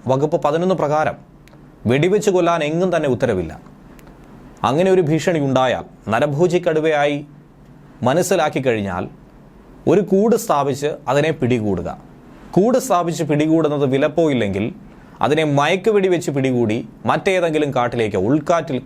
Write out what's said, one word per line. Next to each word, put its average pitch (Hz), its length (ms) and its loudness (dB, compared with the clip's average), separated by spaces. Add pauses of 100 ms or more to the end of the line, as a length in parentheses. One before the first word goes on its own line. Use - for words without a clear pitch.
വകുപ്പ് 147 340 0
പതിനൊന്ന് 170 340 0
പ്രകാരം 151 540 -2 (560)
വെടിവെച്ച് 175 440 2
കൊല്ലാൻ 170 340 2
എങ്ങും 170 320 0
തന്നെ 156 140 0
ഉത്തരവില്ല. 101 500 -2 (1040)
അങ്ങനെ 156 280 2
ഒരു 185 100 4
ഭീഷണി 160 380 0
ഉണ്ടായാൽ, 127 440 0 (240)
നരഭോജി 147 640 0
കടുവയായി 147 560 0 (800)
മനസ്സിലാക്കി 156 560 0
കഴിഞ്ഞാൽ, 104 480 -2 (800)
ഒരു 180 140 4
കൂട് 202 340 2
സ്ഥാപിച്ച് 143 520 -2 (200)
അതിനെ 143 240 0
പിടികൂടുക. 107 640 -2 (540)
കൂട് 226 260 2
സ്ഥാപിച്ച് 170 460 0
പിടികൂടുന്നത് 151 640 2
വിലപ്പോയില്ലെങ്കിൽ 135 880 0 (480)
അതിനെ 151 220 0
മയക്കുവെടി 185 640 0
വെച്ച് 170 240 0
പിടികൂടി 123 560 -2 (180)
മറ്റേതെങ്കിലും 160 680 0
കാട്ടിലേക്കോ, 117 440 -2
ഉൾക്കാട്ടിൽ, 147 680 0